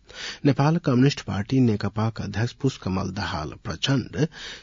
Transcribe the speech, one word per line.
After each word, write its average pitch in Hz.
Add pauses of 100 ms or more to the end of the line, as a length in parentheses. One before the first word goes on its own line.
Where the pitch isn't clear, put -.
(420)
नेपाल 160
कम्युनिस्ट 135
पार्टी 101
नेकपाक 104
अध्यक्ष 107
पुष्पकमल 95
दाहाल 92
प्रचण्ड 131 (360)